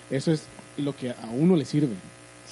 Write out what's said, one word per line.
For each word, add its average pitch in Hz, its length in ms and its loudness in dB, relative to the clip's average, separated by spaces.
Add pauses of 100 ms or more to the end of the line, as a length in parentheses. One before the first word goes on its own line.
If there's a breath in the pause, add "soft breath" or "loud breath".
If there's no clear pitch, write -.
eso 135 220 0
es 156 140 0 (320)
lo 143 200 -4
que 123 140 -6
a 120 60 -8 (200)
uno 170 200 6
le 135 80 2
sirve. 147 300 0 (580)